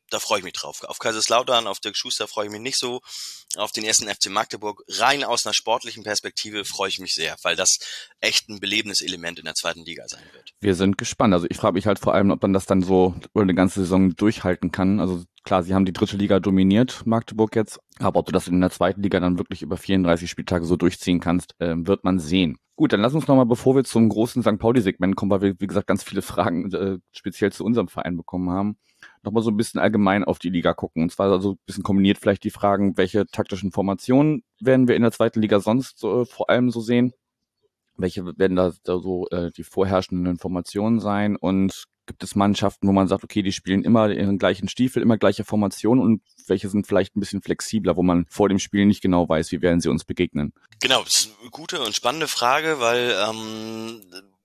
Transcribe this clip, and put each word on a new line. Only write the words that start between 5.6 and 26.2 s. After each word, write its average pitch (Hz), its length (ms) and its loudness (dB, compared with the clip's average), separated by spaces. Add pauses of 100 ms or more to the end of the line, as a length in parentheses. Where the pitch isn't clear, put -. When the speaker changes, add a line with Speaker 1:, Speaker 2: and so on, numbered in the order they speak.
Speaker 1:
Perspektive 104 600 -6
freue 98 240 -6
ich 92 120 -8
mich 92 140 -6
sehr, 80 280 -4
weil 87 140 -2
das 92 220 0 (420)
echt - 280 -2
ein 104 120 -14
belebendes 104 400 -2
Element 85 380 -8
in 78 80 -14
der 80 80 -8
zweiten 82 300 -6
Liga 76 220 -14
sein - 260 -16
wird. - 280 -20
Speaker 2:
Wir 101 140 2
sind 95 220 2
gespannt. 117 380 2
Also 85 160 2
ich - 60 -8
frage 101 180 0
mich 95 120 -2
halt 101 120 2
vor - 160 0
allem, 101 160 4
ob 78 100 0
man 98 120 2
das 95 140 0
dann 95 160 2
so 92 320 4 (200)
über 107 80 4
eine 92 120 4
ganze 92 260 2
Saison 92 340 2
durchhalten 92 560 0
kann. 95 300 0
Also 87 240 -4 (180)
klar, 92 220 0
sie 92 100 -4
haben 95 100 4
die 92 80 -2
dritte 104 240 -2
Liga 98 220 2
dominiert, 95 640 2
Magdeburg 110 520 0
jetzt. 110 220 -2 (200)
Aber 90 220 0
ob 85 60 -2
du 80 60 -8
das 90 140 0
in 90 140 2
der 90 100 4
zweiten 95 320 -2
Liga 95 180 0
dann 90 160 0
wirklich 87 240 -6
über 82 160 -8
vierunddreißig 87 540 0
Spieltage - 340 -4
so 85 120 2
durchziehen 87 440 0
kannst, 87 400 -2
ähm, 85 260 -4
wird 98 180 0
man 92 160 2
sehen. 78 360 0 (200)
Gut, 147 180 2
dann 101 80 2
lass 123 100 2
uns 151 140 -2
nochmal, 131 180 6
bevor 123 320 2
wir 135 80 4
zum 113 240 4
großen 110 340 0
Sankt 104 200 0
Pauli-Segment 98 520 2
kommen, 101 160 -2
weil 98 120 2
wir, 98 180 0
wie 101 60 -4
gesagt, 95 200 -2
ganz 98 160 0
viele 95 200 -6